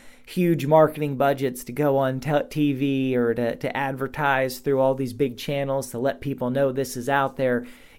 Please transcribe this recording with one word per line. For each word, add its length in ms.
huge 400
marketing 520
budgets 480
to 80
go 240
on 220
te-, 300
T 240
V 440
or 160
to, 240
to 200
advertise 800
through 200
all 160
these 180
big 240
channels 540
to 80
let 220
people 280
know 220
this 240
is 140
out 260
there. 300